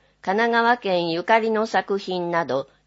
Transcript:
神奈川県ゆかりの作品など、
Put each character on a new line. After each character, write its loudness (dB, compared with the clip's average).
神 -2
奈 2
川 4
県 0
ゆ -2
か 4
り 0
の 0
作 -2
品 -4
な 0
ど、 -2